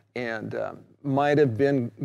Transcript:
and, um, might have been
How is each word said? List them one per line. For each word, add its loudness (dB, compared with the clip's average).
and, -8
um, -8
might 2
have 4
been 0